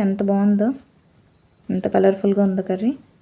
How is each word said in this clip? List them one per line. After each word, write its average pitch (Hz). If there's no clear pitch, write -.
ఎంత 196
బాగుందో, 202
ఎంత 92
కలర్ఫుల్గా 196
ఉందో 190
కర్రీ. 196